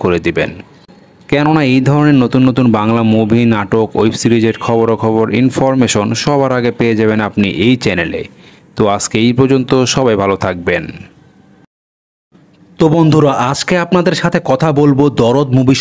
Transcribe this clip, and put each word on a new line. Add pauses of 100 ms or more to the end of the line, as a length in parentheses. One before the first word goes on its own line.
করে
দিবেন, (800)
কেননা (120)
এই
ধরনের
নতুন
নতুন (120)
বাংলা (120)
মুভি,
নাটক,
ওয়েব
সিরিজের (100)
খবরাখবর, (140)
ইনফরমেশন
সবার
আগে
পেয়ে
যাবেন
আপনি (180)
এই
চ্যানেলে। (540)
তো (120)
আজকে (100)
এই
পর্যন্ত, (240)
সবাই
ভালো (100)
থাকবেন। (1900)
তো (100)
বন্ধুরা, (200)
আজকে (120)
আপনাদের
সাথে (100)
কথা (100)
বলবো (180)
দরদ
মুভি